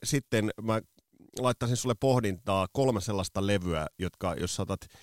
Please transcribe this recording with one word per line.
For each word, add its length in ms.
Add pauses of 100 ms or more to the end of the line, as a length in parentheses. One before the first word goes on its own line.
sitten 460 (120)
mä 180 (600)
laittaisin 360
sulle 240
pohdintaa 720
kolme 280
sellaista 460
levyä, 400 (120)
jotka, 420
jos 160
saatat 240 (220)